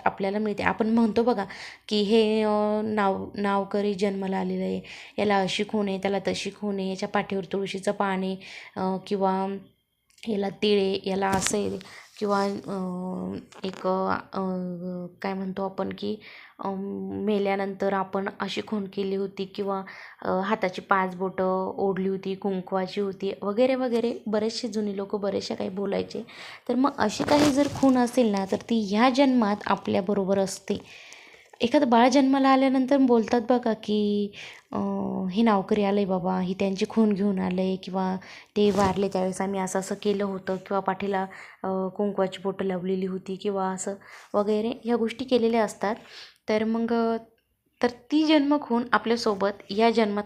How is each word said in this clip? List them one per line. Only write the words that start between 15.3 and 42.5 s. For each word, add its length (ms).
म्हणतो 320
आपण 320
की, 180
अ, 100
मेल्यानंतर 800
आपण 360
अशी 280
खूण 260
केली 220
होती 300
किंवा, 380
अ, 100
हाताची 500
पाच 340
बोटं 600
ओढली 320
होती, 260
कुंकवाची 680
होती 400
वगैरे 340
वगैरे. 380
बरेचसे 400
जुनी 300
लोकं 240
बरेचशा 340
काही 140
बोलायचे. 540
तर 60
मग 220
अशी 260
काही 280
जर 160
खूण 300
असेल 300
ना, 180
तर 120
ती 320
ह्या 200
जन्मात 460
आपल्याबरोबर 720
असते. 380
एखादं 280
बाळ 200
जन्माला 400
आल्यानंतर 480
बोलतात 520
बघा 240
की, 580
अ, 60
"हे 100
नावकरी 420
आलंय 220
बाबा, 340
ही 140
त्यांची 360
खूण 240
घेऊन 260
आलंय" 360
किंवा 400
"ते 140
वारले 360
त्यावेळेस 340
आम्ही 180
असं 200
असं 220
केलं 220
होतं" 320
किंवा 240
"पाठीला, 420
अ, 240
कुंकवाची 560
बोटं 220